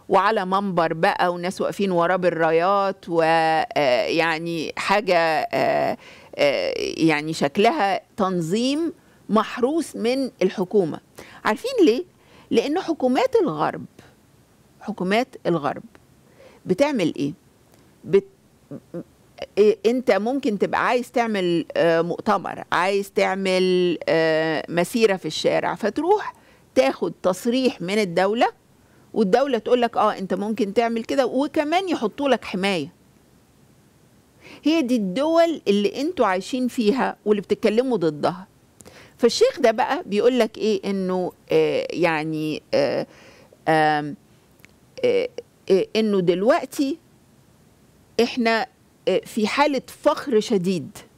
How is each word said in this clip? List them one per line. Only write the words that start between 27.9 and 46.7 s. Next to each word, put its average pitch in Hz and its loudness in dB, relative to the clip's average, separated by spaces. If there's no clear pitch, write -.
الدولة، 202 0
والدولة 226 2
تقول 240 2
لك: 233 -2
"آه، 208 2
أنت 190 -6
ممكن 202 -2
تعمل 233 0
كده"، 269 0
وكمان 302 -2
يحطوا 277 -4
لك 233 0
حماية. 185 -4
هي 320 2
دي 247 0
الدول 294 0
اللي 202 0
أنتوا 285 0
عايشين 196 -2
فيها 214 0
واللي 208 2
بتتكلموا 226 0
ضدها. 160 -2
فالشيخ 415 2
ده 233 4
بقى 254 -2
بيقول 233 2
لك 220 0
إيه؟ 202 -2
إنه، 185 -2
آه، 156 2
يعني، 156 -2
آه، 127 0
آم، 151 2
آه، 101 2
آه، 185 4
إنه 214 2
دلوقتي 247 0